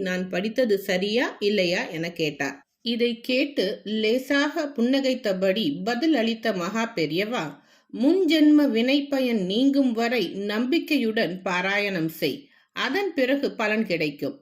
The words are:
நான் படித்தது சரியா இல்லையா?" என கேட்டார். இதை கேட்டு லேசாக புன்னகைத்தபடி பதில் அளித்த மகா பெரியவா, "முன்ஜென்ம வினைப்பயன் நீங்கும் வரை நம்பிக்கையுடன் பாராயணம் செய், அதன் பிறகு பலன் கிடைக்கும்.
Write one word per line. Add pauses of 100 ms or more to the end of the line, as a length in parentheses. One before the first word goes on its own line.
நான்
படித்தது
சரியா (140)
இல்லையா?"
என
கேட்டார். (260)
இதை
கேட்டு (280)
லேசாக
புன்னகைத்தபடி (180)
பதில்
அளித்த
மகா (100)
பெரியவா, (500)
"முன்ஜென்ம
வினைப்பயன்
நீங்கும்
வரை (240)
நம்பிக்கையுடன் (100)
பாராயணம்
செய், (340)
அதன்
பிறகு
பலன்
கிடைக்கும்.